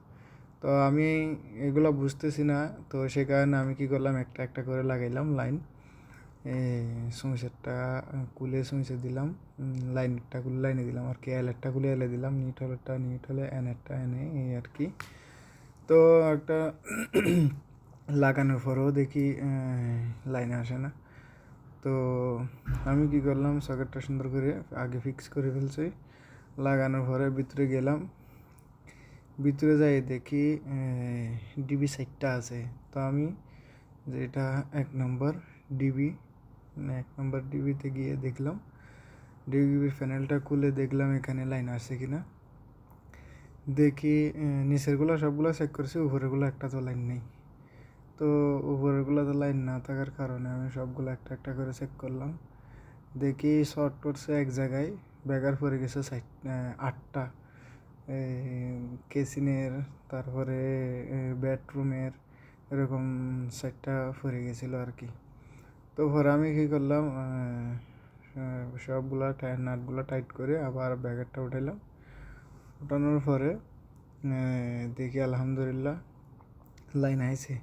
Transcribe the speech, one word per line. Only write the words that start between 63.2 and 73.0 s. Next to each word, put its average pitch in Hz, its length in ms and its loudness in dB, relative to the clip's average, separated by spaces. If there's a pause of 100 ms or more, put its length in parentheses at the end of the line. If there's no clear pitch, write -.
সাইডটা 131 720 -4
পড়ে 123 220 -2
গেছিলো 123 380 -6
আর 123 160 -6
কি। 123 100 -12 (880)
তো 151 140 2
পরে 143 220 6
আমি 151 220 4
কী 151 140 4
করলাম, 147 360 2
আহ, 135 160 -2
আহ, 123 1600 -6
সবগুলা 135 560 -2
টাই-, 127 240 -4
নাটগুলা 127 460 -4
টাইট 131 280 -4
করে 143 320 -2
আবার 127 320 -2
ব্যাগেরটা 123 460 -4
উঠাইলাম। 131 380 -4 (1040)
উঠানোর 143 440 2